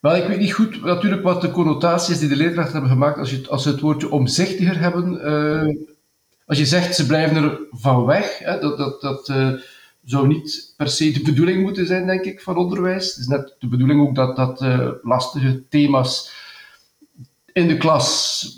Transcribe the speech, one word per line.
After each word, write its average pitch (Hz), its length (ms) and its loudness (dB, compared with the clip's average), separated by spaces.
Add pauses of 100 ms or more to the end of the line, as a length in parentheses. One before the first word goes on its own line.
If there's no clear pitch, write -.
Wel, 160 160 2
ik 180 100 0
weet 202 120 0
niet 202 140 0
goed - 300 0
natuurlijk 180 400 0
wat 180 180 2
de 170 100 -2
connotatie 170 640 0
is 139 60 -2
die 151 80 0
de 139 80 2
leerkrachten 160 360 0
hebben 135 180 0
gemaakt 143 280 2
als 135 120 -4
je 135 60 -4
het, 131 120 -10
als 131 140 -4
ze 151 60 0
het 139 120 0
woordje 151 300 0
omzichtiger 170 680 0
hebben. 175 460 -2
Eh, 151 520 0 (720)
als 147 120 0
je 147 80 2
zegt, 175 280 0
"Ze 143 120 0
blijven 156 300 2
er 147 240 0 (100)
van 123 340 2
weg", 156 340 0
hè, - 220 -4
dat, 147 180 -2
dat, 135 220 -6
dat, 139 280 -8
eh, 131 240 2 (520)
zou 131 220 2
niet - 500 -2
per 143 120 -4
se 156 220 0
de 131 120 -2
bedoeling 170 400 2
moeten 190 240 -2
zijn, 185 200 -2
denk 185 180 -2
ik, 190 160 -8
van 185 160 -6
onderwijs. 185 540 -2
Het - 80 -12
is 127 80 -10
net 139 320 -4
de 123 100 -6
bedoeling 131 400 4
ook 127 60 -2
dat, 131 220 0
dat, 127 260 -2
eh, 127 260 0 (140)
lastige 131 680 0
thema's 139 640 0 (1200)
in 175 160 2
de 156 80 2
klas - 720 0 (120)